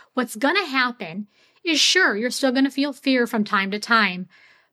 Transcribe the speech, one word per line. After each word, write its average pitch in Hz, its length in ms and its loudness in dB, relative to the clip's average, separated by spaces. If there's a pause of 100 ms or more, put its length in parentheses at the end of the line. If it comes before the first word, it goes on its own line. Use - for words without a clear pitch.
(140)
what's 240 220 -4
gonna 311 300 0
happen 240 600 -4 (360)
is, 330 160 0
sure, 349 360 2
you're 240 160 -2
still 262 200 0
gonna 269 200 2
feel 277 220 -2
fear 254 340 2
from 220 160 0
time 196 280 -2
to 208 80 -4
time, 196 480 0 (460)